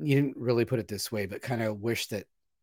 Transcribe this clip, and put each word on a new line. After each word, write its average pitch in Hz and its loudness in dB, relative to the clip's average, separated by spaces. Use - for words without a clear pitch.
you 147 4
didn't 139 4
really 120 2
put 120 0
it 98 -6
this - -6
way, 104 0
but 98 -10
kinda 113 0
wish 107 -2
that 104 -6